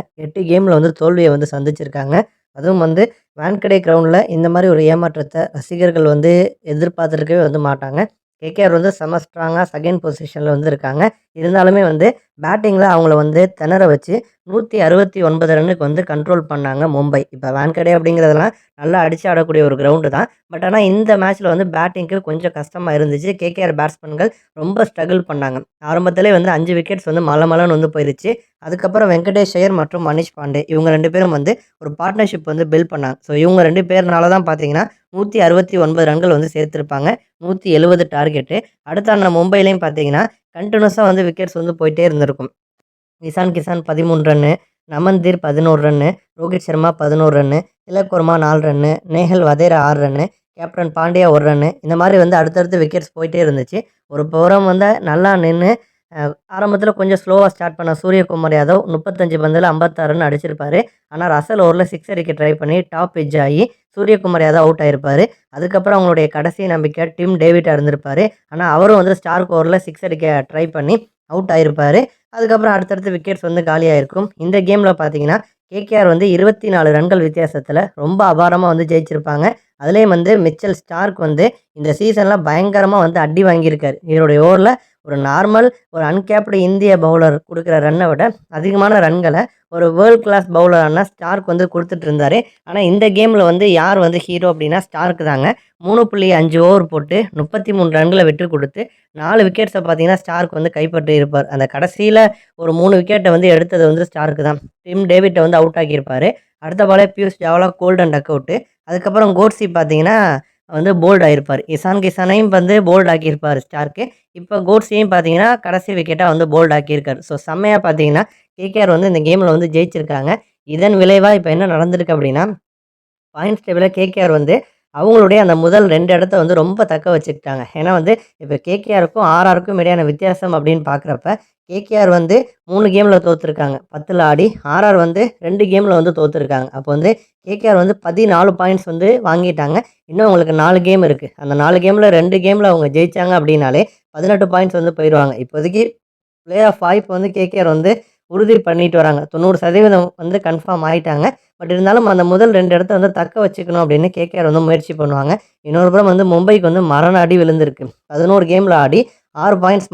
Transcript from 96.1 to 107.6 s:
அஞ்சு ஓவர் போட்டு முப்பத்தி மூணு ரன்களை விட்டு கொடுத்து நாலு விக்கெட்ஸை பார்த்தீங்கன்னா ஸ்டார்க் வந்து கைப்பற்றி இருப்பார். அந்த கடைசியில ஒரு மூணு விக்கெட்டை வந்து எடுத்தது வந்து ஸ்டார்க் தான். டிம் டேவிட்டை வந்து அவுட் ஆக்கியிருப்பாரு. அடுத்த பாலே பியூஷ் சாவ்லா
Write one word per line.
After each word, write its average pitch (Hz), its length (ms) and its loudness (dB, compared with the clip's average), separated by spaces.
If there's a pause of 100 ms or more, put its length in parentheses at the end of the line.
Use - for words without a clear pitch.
அஞ்சு 160 320 2
ஓவர் 185 220 4
போட்டு 156 300 -4 (160)
முப்பத்தி 165 400 -6
மூணு 180 180 0
ரன்களை 170 340 2
விட்டு 160 240 0
கொடுத்து 147 340 -6 (340)
நாலு 170 280 0
விக்கெட்ஸை 190 380 -2
பார்த்தீங்கன்னா 165 400 0
ஸ்டார்க் 170 300 -6
வந்து 160 180 -4
கைப்பற்றி 156 440 -4
இருப்பார். 143 340 0
அந்த 139 240 -4
கடைசியில 202 460 0 (380)
ஒரு 165 160 -4
மூணு 180 240 2
விக்கெட்டை 185 340 0
வந்து 175 180 4
எடுத்தது 170 380 2
வந்து 160 180 0
ஸ்டார்க் 151 380 -6
தான். 147 180 -4 (220)
டிம் 185 240 -4
டேவிட்டை 180 340 4
வந்து 165 200 4
அவுட் 160 200 0
ஆக்கியிருப்பாரு. 147 500 -2 (280)
அடுத்த 180 280 -2
பாலே 190 220 4
பியூஷ் 196 320 -6
சாவ்லா 175 360 0